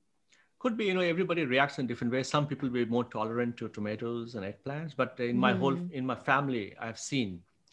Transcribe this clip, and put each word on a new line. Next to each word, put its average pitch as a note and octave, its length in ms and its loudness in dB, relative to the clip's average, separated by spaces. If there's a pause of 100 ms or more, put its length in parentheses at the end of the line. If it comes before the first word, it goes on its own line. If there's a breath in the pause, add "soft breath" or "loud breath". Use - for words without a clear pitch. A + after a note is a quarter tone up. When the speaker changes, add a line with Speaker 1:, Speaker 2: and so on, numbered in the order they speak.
(580 soft breath)
Speaker 1:
Could A#3 180 -2
be, A3 100 0
you F#3 80 2
know, F#3 60 4
everybody E3+ 440 2
reacts C3+ 340 4
in C3+ 80 0
different A#2+ 260 -2
ways. C3 160 0
Some D3 200 2
people C#3+ 200 -2
will A#2+ 160 2
be A2 60 -2
more A#2+ 140 2
tolerant A#2 540 -2
to A2+ 100 -6
tomatoes A#2 640 -4
and G2+ 100 -6
eggplants, C#3+ 520 -8
but B2 240 0
in A#2+ 180 2
my B2+ 140 6
whole, C3+ 240 2
Speaker 2:
Mm-hmm. F3 140 -4
Speaker 1:
in C3 160 -4
my B2+ 80 -2
family, C3 640 0
I've A2+ 200 -8
seen, G2 440 -2 (300)